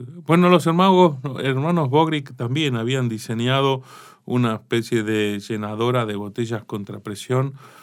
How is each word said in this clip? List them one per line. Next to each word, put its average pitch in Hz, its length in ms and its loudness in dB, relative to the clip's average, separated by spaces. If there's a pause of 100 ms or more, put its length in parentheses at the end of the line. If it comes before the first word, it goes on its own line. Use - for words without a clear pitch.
(260)
bueno, 175 240 6
los 170 160 6
hermanos, 180 520 4 (260)
hermanos 139 460 0
Bogrick 147 460 0
también 131 400 -2
habían 123 320 -2
diseñado 127 760 0 (420)
una 120 300 0
especie 117 480 -2
de 104 360 -2
llenadora 110 680 -4
de 104 80 -6
botellas 107 480 -6
contra 104 380 -10
presión. 127 520 -4 (280)